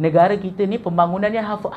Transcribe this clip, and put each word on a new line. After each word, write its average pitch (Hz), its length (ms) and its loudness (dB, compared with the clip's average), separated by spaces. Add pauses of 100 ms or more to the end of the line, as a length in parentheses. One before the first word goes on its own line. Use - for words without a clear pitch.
negara 170 360 4
kita 190 280 -4
ni 196 160 -4
pembangunannya 185 600 0
ha-, 208 360 -6